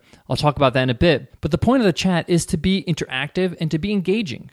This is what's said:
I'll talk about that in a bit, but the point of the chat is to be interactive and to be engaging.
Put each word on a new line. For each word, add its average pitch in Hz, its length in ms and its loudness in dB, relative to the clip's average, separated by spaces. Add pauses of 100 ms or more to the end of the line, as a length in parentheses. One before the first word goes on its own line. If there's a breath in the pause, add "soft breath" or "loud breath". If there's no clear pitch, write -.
(300 soft breath)
I'll 131 60 -2
talk 147 220 0
about 131 160 2
that 131 100 2
in 131 60 0
a 120 60 0
bit, 147 440 0
but 147 120 -6
the 170 60 2
point 254 240 2
of 220 40 4
the 175 80 4
chat 175 360 0
is 170 180 2
to 180 100 -4
be 190 260 0
interactive 151 800 -2
and 156 100 -4
to 165 60 -2
be 196 160 -2
engaging. 185 600 -4